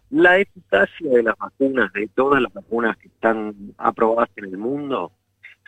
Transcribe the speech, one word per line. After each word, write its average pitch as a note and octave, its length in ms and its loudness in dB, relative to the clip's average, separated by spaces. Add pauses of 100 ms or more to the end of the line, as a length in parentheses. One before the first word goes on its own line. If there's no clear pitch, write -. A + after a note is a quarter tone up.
(100)
La F3 280 4
eficacia F#3+ 720 -2
de A#2+ 120 4
las A2+ 160 -2
vacunas, B2+ 540 -2
de G#2 160 -6
todas C3+ 340 2
las - 100 -4
vacunas A2 460 -4
que - 100 -20
están A2 460 -2 (240)
aprobadas A2+ 580 0
en G2+ 100 -14
el F#2 120 -12
mundo, B2+ 540 -6 (560)